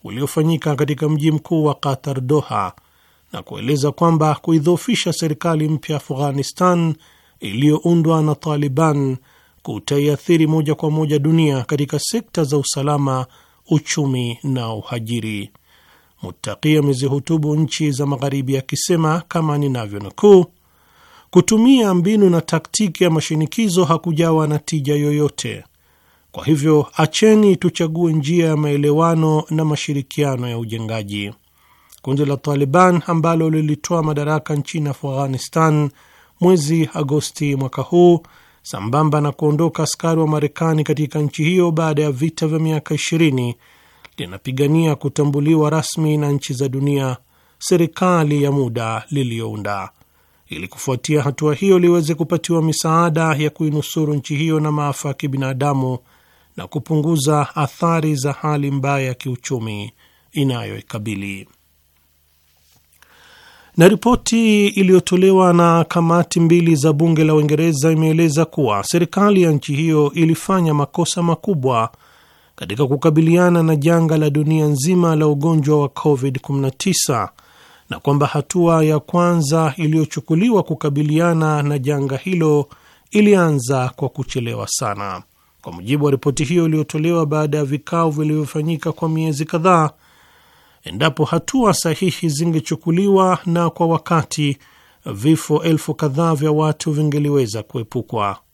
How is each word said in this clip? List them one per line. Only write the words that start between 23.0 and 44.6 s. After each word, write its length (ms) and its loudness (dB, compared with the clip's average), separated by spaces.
ya 60 4
mashinikizo 760 0
hakujawa 600 0
na 120 -2
tija 360 -2
yoyote. 680 -2
Kwa 140 -14
hivyo, 420 2
acheni 580 4
tuchague 580 -2
njia 340 0
ya 100 0
maelewano 920 2
na 160 0
mashirikiano 840 -4
ya 100 -6
ujengaji." 720 -6
Kundi 240 -2
la 120 -2
Taliban 720 2
ambalo 420 0
lilitoa 540 -2
madaraka 520 -2
nchini 340 -4
Afghanistan 1000 -2
mwezi 540 2
Agosti 600 -2
mwaka 260 -6
huu, 380 6
sambamba 580 -2
na 100 -2
kuondoka 520 -2
askari 380 -2
wa 60 0
Marekani 560 -2
katika 360 -2
nchi 240 -4
hiyo 280 2
baada 300 0
ya 100 0
vita 360 -4
vya 120 -2
miaka 360 -2
ishirini, 600 0
linapigania 800 -2